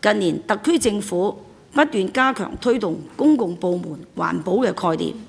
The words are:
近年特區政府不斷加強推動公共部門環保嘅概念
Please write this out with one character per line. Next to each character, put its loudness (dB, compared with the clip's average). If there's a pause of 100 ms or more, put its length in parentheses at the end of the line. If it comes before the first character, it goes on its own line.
近 2
年 0
特 0
區 4
政 2
府 -2 (320)
不 4
斷 -2
加 2
強 -6
推 2
動 -2 (160)
公 4
共 -2
部 0
門 -8 (160)
環 -2
保 -2
嘅 2
概 0
念 -4 (160)